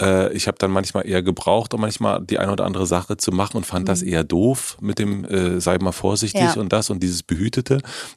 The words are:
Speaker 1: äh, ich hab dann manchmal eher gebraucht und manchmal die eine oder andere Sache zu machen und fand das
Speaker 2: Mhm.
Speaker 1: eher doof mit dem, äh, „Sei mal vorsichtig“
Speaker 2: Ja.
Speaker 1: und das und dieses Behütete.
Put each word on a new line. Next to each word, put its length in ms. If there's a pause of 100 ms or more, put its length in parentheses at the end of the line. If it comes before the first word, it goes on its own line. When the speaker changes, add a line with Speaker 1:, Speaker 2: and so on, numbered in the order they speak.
Speaker 1:
äh, 320
ich 160
hab 100
dann 120
manchmal 360
eher 160
gebraucht 520
und 80
manchmal 420
die 140
eine 120
oder 140
andere 220
Sache 320
zu 120
machen 280
und 80
fand 240
das 100
Speaker 2:
Mhm. 80
Speaker 1:
eher 160
doof 560
mit 180
dem, 280
äh, 340
„Sei 180
mal 140
vorsichtig“ 480
Speaker 2:
Ja. 140
Speaker 1:
und 180
das 160
und 140
dieses 200
Behütete. 600 (340)